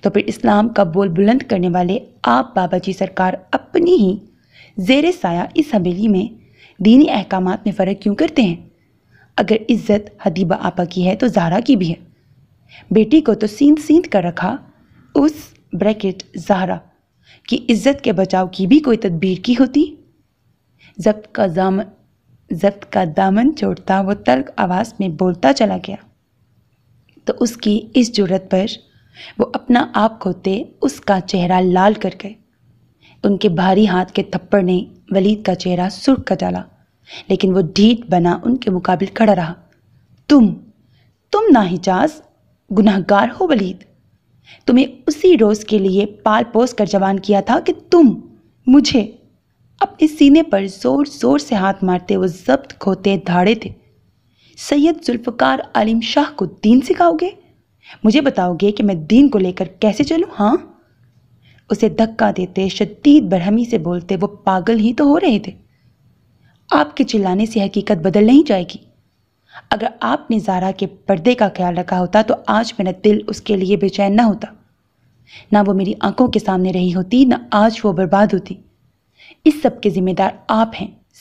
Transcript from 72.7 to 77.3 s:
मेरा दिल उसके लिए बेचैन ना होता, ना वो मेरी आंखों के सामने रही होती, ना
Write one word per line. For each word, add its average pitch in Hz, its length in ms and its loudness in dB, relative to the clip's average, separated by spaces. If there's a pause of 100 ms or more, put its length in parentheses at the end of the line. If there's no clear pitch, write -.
मेरा 185 120 -2 (120)
दिल 208 260 2
उसके 208 260 -4
लिए 190 220 0
बेचैन 196 360 -2
ना 226 100 4
होता, 214 240 0 (1080)
ना 208 80 4
वो 202 120 0
मेरी 190 200 -2
आंखों 247 360 0
के 220 100 0
सामने 185 320 -2
रही 180 200 0
होती, 185 340 2
ना 240 280 -2